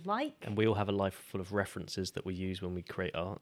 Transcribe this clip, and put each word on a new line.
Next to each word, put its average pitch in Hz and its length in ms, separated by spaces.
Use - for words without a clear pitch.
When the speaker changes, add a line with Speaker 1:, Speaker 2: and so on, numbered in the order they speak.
Speaker 1:
like. 262 380
Speaker 2:
And 107 140
we 110 100
all 110 80
have 101 160
a - 20
life 98 220
full - 260
of 92 120
references 95 600
that 92 140
we 95 80
use 92 260
when 90 140
we 87 80
create - 320
art. 92 280